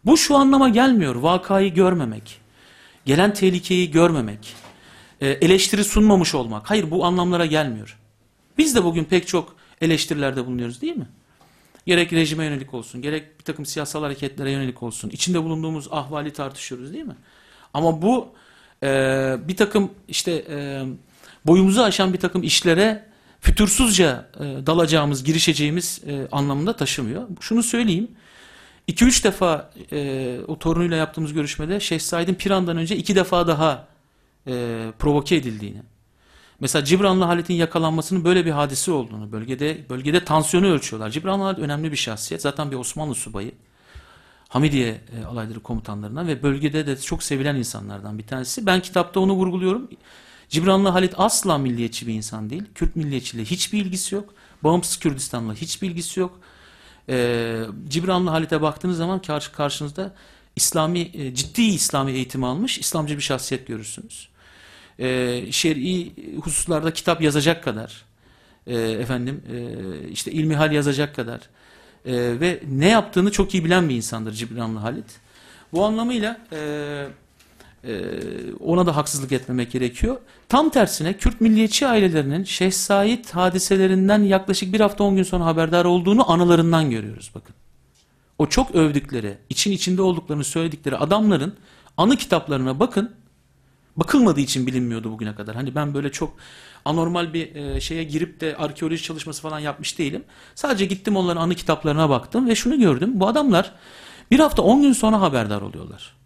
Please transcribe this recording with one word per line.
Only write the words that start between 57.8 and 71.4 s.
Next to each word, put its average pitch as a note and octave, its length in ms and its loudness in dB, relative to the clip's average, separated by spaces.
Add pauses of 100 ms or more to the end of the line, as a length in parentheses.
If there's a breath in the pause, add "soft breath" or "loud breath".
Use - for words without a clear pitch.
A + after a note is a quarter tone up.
Cibranlı F3 420 0
Halit'e D#3+ 320 0
baktığınız E3 340 -2
zaman F3+ 260 -4
karşı, D3+ 300 -6
karşınızda D3 600 -6 (420 soft breath)
İslami, E3+ 580 0
e, C3+ 200 -8
ciddi - 280 -2
İslami D3 500 0
eğitimi B2+ 340 -4
almış, E3 320 -4
İslamcı D3+ 380 -4
bir C#3+ 60 -6
şahsiyet C3 440 -4
görürsünüz. - 640 -14 (720 soft breath)
E, B2+ 440 -2 (100)
şer'i E3+ 600 -2 (240)
hususlarda D#3+ 560 -2
kitap E3+ 300 -2
yazacak D3+ 420 2
kadar, A2 400 -8 (600 soft breath)
e, B2 120 -6
efendim, B2 640 -4 (100)
e, G2 560 -10
işte - 240 -8
ilmihal D#3 400 2
yazacak C#3+ 440 0
kadar, A#2 240 -8 (640 soft breath)